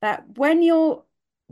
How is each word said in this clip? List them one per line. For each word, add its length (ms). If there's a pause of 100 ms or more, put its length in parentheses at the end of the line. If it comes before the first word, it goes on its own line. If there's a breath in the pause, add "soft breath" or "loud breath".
that 360
when 260
your 420 (480)